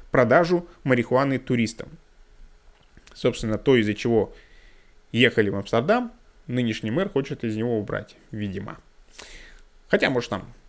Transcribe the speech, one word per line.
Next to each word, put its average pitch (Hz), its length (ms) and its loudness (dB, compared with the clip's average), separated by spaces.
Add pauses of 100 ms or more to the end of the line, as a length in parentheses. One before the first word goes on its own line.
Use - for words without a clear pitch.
(100)
продажу 165 560 4 (160)
марихуаны 127 560 2
туристам. 117 520 -2 (1300)
Собственно, 113 420 -2
то, 135 180 4
из-за 107 180 2
чего 113 400 0 (800)
ехали 117 360 4
в 98 60 -4
Амстердам, 160 560 0 (380)
нынешний 117 420 -4
мэр 180 180 -2
хочет 131 360 -4
из 110 100 -4
него 117 240 -2
убрать, 104 380 -8 (160)
видимо. 101 440 -8 (1080)
Хотя, - 240 2
может, 123 200 -2
там 95 220 -8 (160)